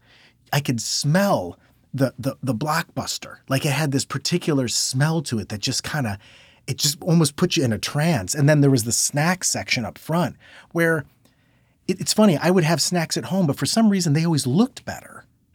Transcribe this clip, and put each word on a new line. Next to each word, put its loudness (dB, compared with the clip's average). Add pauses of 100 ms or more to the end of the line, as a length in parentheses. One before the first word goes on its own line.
(520)
I 2
could -2
smell 0 (340)
the, 0
the, -6
the -2
Blockbuster. -4 (100)
Like, 0
it 0
had 0
this 0
particular -2
smell 0
to -4
it -6
that -8
just -4
kinda, -4 (480)
it -4
just -4
almost 2
put -2
you 0
in 0
a -2
trance. -2
And 2
then 6
there 6
was 4
the -2
snack 0
section -2
up -10
front -2 (340)
where 2 (840)
it, -2
it's -2
funny, 6
I 0
would 4
have 2
snacks -2
at -4
home, 0
but -2
for -2
some 2
reason 2
they 2
always 0
looked 0
better. -14 (300)